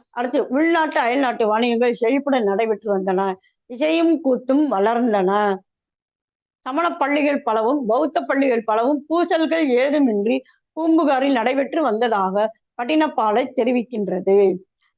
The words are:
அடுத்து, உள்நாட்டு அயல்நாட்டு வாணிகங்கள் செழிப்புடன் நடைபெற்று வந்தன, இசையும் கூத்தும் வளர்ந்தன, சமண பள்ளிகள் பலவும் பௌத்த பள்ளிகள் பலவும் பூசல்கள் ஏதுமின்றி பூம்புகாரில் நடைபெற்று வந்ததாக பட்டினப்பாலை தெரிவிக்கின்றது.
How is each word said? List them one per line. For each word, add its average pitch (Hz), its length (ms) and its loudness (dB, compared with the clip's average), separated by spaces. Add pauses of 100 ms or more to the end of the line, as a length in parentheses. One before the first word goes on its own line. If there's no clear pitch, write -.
(100)
அடுத்து, 247 380 -4
உள்நாட்டு 311 520 0
அயல்நாட்டு 240 460 -2
வாணிகங்கள் 233 460 0
செழிப்புடன் 269 520 0
நடைபெற்று 208 540 -2
வந்தன, 190 360 -2 (320)
இசையும் 311 580 0
கூத்தும் 269 460 0
வளர்ந்தன, 202 840 0 (1040)
சமண 330 360 -4
பள்ளிகள் 285 460 0
பலவும் 233 440 0
பௌத்த 269 340 0
பள்ளிகள் 269 440 0
பலவும் 240 440 0
பூசல்கள் 330 600 0
ஏதுமின்றி 254 720 2 (320)
பூம்புகாரில் 302 600 2
நடைபெற்று 262 500 0
வந்ததாக 214 720 0 (220)
பட்டினப்பாலை 262 840 0
தெரிவிக்கின்றது. 208 960 2 (440)